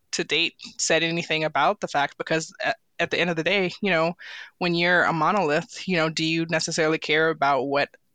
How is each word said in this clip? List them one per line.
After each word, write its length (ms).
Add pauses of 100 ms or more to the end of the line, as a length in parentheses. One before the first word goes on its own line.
(120)
to 120
date 300 (220)
said 280
anything 400
about 360
the 60
fact, 320
because 340 (120)
at, 120 (220)
at 140
the 80
end 100
of 60
the 80
day, 260 (100)
you 100
know, 240 (440)
when 160
you're 300
a 80
monolith, 760
you 100
know, 140
do 140
you 260
necessarily 480
care 320
about 340
what 240 (260)